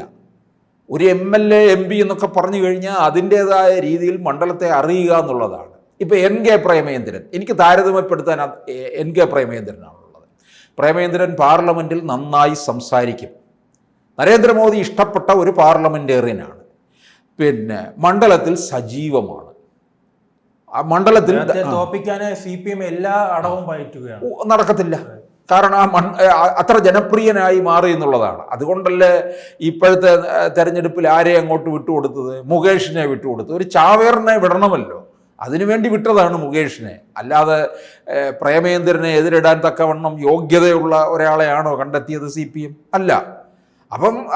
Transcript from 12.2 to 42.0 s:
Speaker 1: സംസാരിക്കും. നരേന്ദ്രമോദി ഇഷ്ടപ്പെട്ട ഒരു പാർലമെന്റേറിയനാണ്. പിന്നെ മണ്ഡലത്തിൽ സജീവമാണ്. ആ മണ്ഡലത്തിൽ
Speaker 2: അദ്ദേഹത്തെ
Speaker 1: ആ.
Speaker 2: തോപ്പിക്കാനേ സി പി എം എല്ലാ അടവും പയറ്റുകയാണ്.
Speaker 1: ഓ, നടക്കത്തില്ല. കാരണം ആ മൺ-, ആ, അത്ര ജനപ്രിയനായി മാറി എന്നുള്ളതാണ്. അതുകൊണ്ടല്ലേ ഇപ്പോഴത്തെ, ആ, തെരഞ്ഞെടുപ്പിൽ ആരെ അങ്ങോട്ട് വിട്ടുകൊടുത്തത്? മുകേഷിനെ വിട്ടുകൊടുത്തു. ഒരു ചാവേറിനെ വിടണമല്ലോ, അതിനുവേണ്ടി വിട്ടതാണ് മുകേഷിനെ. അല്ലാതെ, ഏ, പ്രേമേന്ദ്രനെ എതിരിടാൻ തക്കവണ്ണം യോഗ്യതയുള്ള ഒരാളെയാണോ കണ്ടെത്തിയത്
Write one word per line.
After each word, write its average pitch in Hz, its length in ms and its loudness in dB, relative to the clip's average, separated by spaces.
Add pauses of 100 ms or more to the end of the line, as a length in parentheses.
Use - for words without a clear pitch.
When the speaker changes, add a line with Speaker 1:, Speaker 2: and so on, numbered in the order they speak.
Speaker 1:
സംസാരിക്കും. 120 640 -4 (840)
നരേന്ദ്രമോദി 220 640 4
ഇഷ്ടപ്പെട്ട - 440 -2 (120)
ഒരു 185 180 2
പാർലമെന്റേറിയനാണ്. 143 1000 0 (840)
പിന്നെ 110 400 -2 (260)
മണ്ഡലത്തിൽ 180 480 4 (180)
സജീവമാണ്. 123 720 -6 (1300)
ആ 123 40 -4 (120)
മണ്ഡലത്തിൽ 190 520 4
Speaker 2:
അദ്ദേഹത്തെ 185 260 0
Speaker 1:
ആ. - 60 -4
Speaker 2:
തോപ്പിക്കാനേ 196 520 -6 (140)
സി 185 100 -12 (120)
പി 202 100 -8
എം 190 160 -8
എല്ലാ 190 260 -4 (200)
അടവും 180 340 -4
പയറ്റുകയാണ്. 123 560 -12
Speaker 1:
ഓ, 240 260 -8
നടക്കത്തില്ല. 190 440 2 (560)
കാരണം 196 320 4
ആ - 100 4
മൺ-, 180 180 0 (220)
ആ, 165 100 4 (180)
അത്ര 220 140 4 (120)
ജനപ്രിയനായി 196 720 2 (100)
മാറി 175 260 4
എന്നുള്ളതാണ്. 123 480 -2 (120)
അതുകൊണ്ടല്ലേ 180 560 2 (580)
ഇപ്പോഴത്തെ, 185 420 4 (240)
ആ, 170 60 2 (160)
തെരഞ്ഞെടുപ്പിൽ 170 580 0
ആരെ 170 260 4
അങ്ങോട്ട് 160 340 -4
വിട്ടുകൊടുത്തത്? 139 580 -4 (180)
മുകേഷിനെ 165 640 0
വിട്ടുകൊടുത്തു. 120 440 -8
ഒരു 185 180 -6
ചാവേറിനെ 220 680 4
വിടണമല്ലോ, 180 560 0 (460)
അതിനുവേണ്ടി 202 500 -2
വിട്ടതാണ് 208 500 2
മുകേഷിനെ. 139 500 -6 (260)
അല്ലാതെ, 151 380 2 (540)
ഏ, 139 160 -2 (140)
പ്രേമേന്ദ്രനെ 165 760 0
എതിരിടാൻ 160 480 2
തക്കവണ്ണം 156 480 -2 (140)
യോഗ്യതയുള്ള 165 640 2 (180)
ഒരാളെയാണോ 156 680 0
കണ്ടെത്തിയത് 147 560 -8